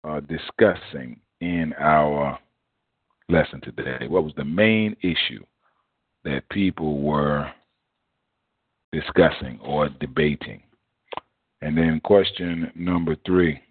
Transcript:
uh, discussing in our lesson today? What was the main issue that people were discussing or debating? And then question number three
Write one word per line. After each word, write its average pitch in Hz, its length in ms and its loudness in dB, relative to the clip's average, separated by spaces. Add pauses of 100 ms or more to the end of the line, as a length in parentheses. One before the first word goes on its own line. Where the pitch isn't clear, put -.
uh, 76 180 -8
discussing 78 960 -2 (220)
in 85 320 -2
our 76 680 2 (880)
lesson 78 320 0
today? 64 460 -8
What 85 160 0
was 76 120 -8
the 71 80 -6
main 107 580 2
issue 58 440 -2 (800)
that 67 260 -6
people 82 520 0
were 73 520 0 (1400)
discussing 69 680 0
or 73 300 -2
debating? 71 760 -4 (1000)
And 78 160 0
then 80 220 4
question 87 760 2
number 85 420 0 (120)
three 87 440 4